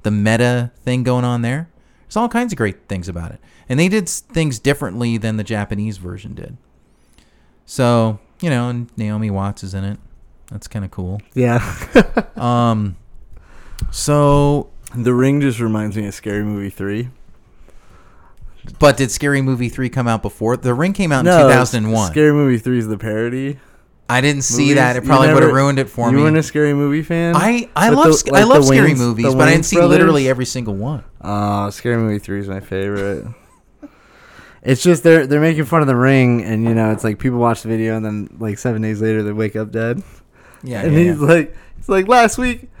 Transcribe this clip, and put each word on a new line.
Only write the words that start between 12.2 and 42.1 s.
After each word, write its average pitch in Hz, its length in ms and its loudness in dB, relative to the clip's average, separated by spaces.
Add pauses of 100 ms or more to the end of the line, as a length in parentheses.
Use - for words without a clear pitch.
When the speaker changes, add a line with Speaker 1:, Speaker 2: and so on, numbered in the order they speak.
Speaker 1:
Um, 117 640 -2 (920)
so 143 800 2 (260)
Speaker 2:
The 120 180 0
Ring 135 260 2
just 131 200 -2
reminds 107 360 -4
me 107 120 -6
of 98 60 -10
Scary 104 300 -6
Movie 104 260 -6
three. 104 400 -8 (1700)
Speaker 1:
But 143 180 4
did 135 140 -2
Scary 143 300 -2
Movie 123 280 -2
three 127 200 -6
come 123 180 -4
out 113 140 -2
before? 110 360 -4
The 123 160 -2
Ring 170 200 -2
came 185 180 -2
out 139 100 2
in 160 40 0
Speaker 2:
No, 175 180 6
Speaker 1:
two 131 100 6
thousand 120 380 0
one. 107 200 0
Speaker 2:
Scary 151 220 4
Movie 139 240 2
three 123 220 -2
is 113 80 -4
the 107 100 -6
parody. 120 600 -6 (500)
Speaker 1:
I 123 120 2
didn't 143 220 0
see 123 200 -2
Speaker 2:
Movies? 143 120 4
Speaker 1:
that. 127 220 2
It 123 60 -6
Speaker 2:
You 131 60 -6
Speaker 1:
probably 135 180 6
would 156 160 6
have 156 60 6
Speaker 2:
never, 139 60 4
Speaker 1:
ruined 139 240 2
it 117 100 -4
for 120 200 -2
Speaker 2:
you 135 80 4
Speaker 1:
me. 143 60 4
Speaker 2:
weren't 156 140 4
a 156 60 2
Scary 147 300 0
Movie 143 300 0
fan? 170 320 -2
Speaker 1:
I, 233 400 0
I 190 140 2
Speaker 2:
With 262 100 4
Speaker 1:
love 294 80 6
Speaker 2:
the, 196 60 6
Speaker 1:
sc-, 143 160 0
I - 20 -2
Speaker 2:
like, 190 160 6
Speaker 1:
love - 160 8
Speaker 2:
the 131 40 4
Speaker 1:
scary 139 240 6
Speaker 2:
Wayans, 135 60 2
Speaker 1:
movies, 117 280 0
Speaker 2:
the 135 120 2
Speaker 1:
but 131 100 4
I 160 40 6
Speaker 2:
Wayans - 20 6
Speaker 1:
didn't 165 120 2
see 170 160 2
literally 170 420 4
Speaker 2:
brothers? 131 40 0
Speaker 1:
every 127 180 0
single 113 300 -6
one. 117 280 -8 (180)
Speaker 2:
Uh, 101 500 -4
Scary 117 260 -4
Movie 110 220 -2
three 101 200 -8
is 98 100 -8
my 98 100 -8
favorite. 98 720 -6
Speaker 1:
<laughs> - 40 -20 (1300)
Speaker 2:
It's 127 160 2
just 170 220 2
they're, 165 240 6
they're 147 140 2
making 156 240 2
fun 165 160 2
of 147 60 2
The 131 100 2
Ring, 127 440 4
and, 110 220 -2
you 117 100 0
know, 113 200 2
it's - 100 -4
like 107 160 -4
people 127 180 -2
watch 117 260 0
the - 40 -10
video, 113 300 -2
and 110 80 -6
then, 104 240 -8 (100)
like, 107 180 -6
seven 113 240 -4
days 110 200 -4
later, 110 200 0
they 104 120 -6
wake 107 240 -4
up 107 160 -8
dead. 113 280 -4 (640)
Speaker 1:
Yeah, 120 200 -8
Speaker 2:
And 160 100 0
Speaker 1:
yeah, 151 60 4
Speaker 2:
he's 170 200 2
Speaker 1:
yeah. 143 80 2
Speaker 2:
like, 160 280 2 (220)
it's - 120 -10
like, 190 180 2
"Last 233 300 4